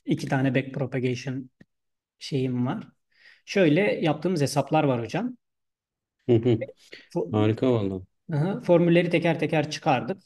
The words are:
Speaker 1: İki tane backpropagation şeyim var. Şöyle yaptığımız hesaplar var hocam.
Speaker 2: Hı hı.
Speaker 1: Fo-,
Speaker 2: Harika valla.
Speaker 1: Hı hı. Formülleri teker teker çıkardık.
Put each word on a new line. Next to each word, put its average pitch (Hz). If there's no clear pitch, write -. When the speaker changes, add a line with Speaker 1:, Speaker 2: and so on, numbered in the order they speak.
Speaker 1:
İki 147
tane 135
backpropagation 131
şeyim 127
var. 143
Şöyle 170
yaptığımız 175
hesaplar 147
var 123
hocam. 190
Speaker 2:
Hı 123
hı. 113
Speaker 1:
Fo-, -
Speaker 2:
Harika 110
valla. 98
Speaker 1:
Hı 156
hı. 190
Formülleri 170
teker 165
teker 151
çıkardık. 131